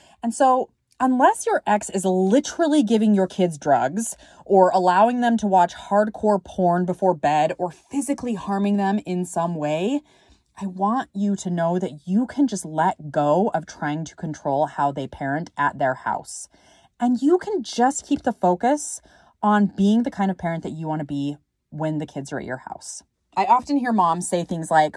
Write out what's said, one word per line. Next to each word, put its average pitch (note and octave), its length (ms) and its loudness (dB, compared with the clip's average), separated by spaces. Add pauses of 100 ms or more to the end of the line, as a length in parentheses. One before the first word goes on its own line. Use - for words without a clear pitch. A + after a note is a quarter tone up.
(220)
And A#3 120 -4
so C4 360 2 (300)
unless C4 480 2
your G#4+ 180 0
ex G#3 240 0
is F#3+ 160 -2
literally B3+ 800 2
giving G#3+ 320 2
your F#3+ 120 2
kids F3 300 -2
drugs C#3+ 580 0 (300)
or F#3 240 6
allowing F#3+ 520 4
them A#3+ 160 2
to G#3+ 100 -2
watch F3+ 260 4
hardcore G#3 680 0
porn F3+ 440 0
before F3+ 300 0
bed D3+ 420 2
or F3 140 -4
physically C4+ 640 -4
harming G3+ 420 0
them G3 220 0
in F3+ 260 -4
some E3+ 300 -4
way, E3 460 -2 (600)
I G3 60 -6
want G3+ 460 -4
you G3+ 240 -2
to - 120 -8
know F3 300 0
that D3+ 260 -10
you G3+ 220 0
can C#4 200 0
just G3+ 160 -6
let D#3 480 -2
go D#3 440 2
of E3 100 -4
trying D#3 400 -6
to - 100 -16
control D3 520 -4
how C#3+ 240 -2
they C#3 160 -8
parent D3 500 -6
at C#3+ 220 -2
their C3 160 0
house. - 520 -8 (520)
And B3 220 2
you E4 180 4
can G4 240 -4
just B3 420 0
keep C#4+ 160 -2
the A#3+ 120 -2
focus A#3 680 0 (400)
on G#3 340 2
being G#3+ 280 2
the - 80 -6
kind G3 180 -2
of F3+ 80 -4
parent E3 240 -6
that - 100 -8
you D#3 160 -8
want D#3 120 -4
to D3+ 60 -6
be C#3+ 320 -6 (340)
when D#3 260 -4
the D3+ 80 -6
kids C#3 260 -10
are C#3 80 -6
at - 60 -12
your B2+ 120 -8
house. - 440 -16 (340)
I G3 100 2
often B3 320 2
hear B3 140 -2
moms F3+ 360 0
say F3 160 -2
things E3 260 -6
like, D#3 280 2